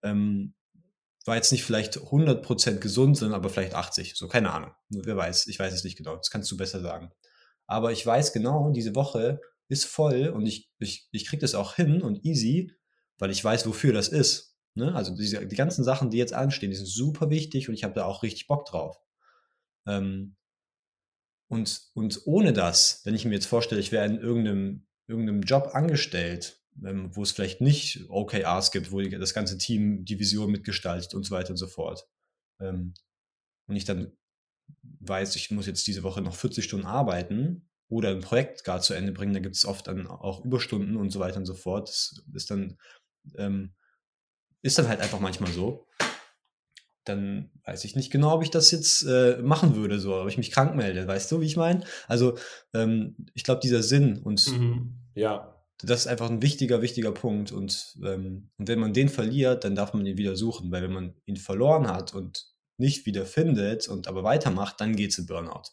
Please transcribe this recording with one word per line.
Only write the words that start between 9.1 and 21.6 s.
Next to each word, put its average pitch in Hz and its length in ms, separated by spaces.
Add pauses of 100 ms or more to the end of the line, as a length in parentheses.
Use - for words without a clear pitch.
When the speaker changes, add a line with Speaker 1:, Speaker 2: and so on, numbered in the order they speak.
Speaker 1:
ist 139 180
voll 147 420
und 110 180
ich, - 320
ich, - 320
ich 104 160
krieg 147 140
das 131 160
auch 101 180
hin 170 300
und 101 200
easy, 151 480 (460)
weil 98 140
ich 98 120
weiß, 110 220
wofür 113 260
das 104 180
ist, - 460 (200)
ne? 135 180
Also 95 220
diese, 104 320
die 101 80
ganzen 143 280
Sachen, 127 280
die 113 80
jetzt 120 140
anstehen, 131 360
die 95 80
sind 95 80
super 143 460
wichtig 151 380
und 113 40
ich 107 100
hab 101 120
da 98 100
auch 98 160
richtig 107 240
Bock - 220
drauf. 78 280 (920)
Ähm, 98 480 (1120)
und, 113 480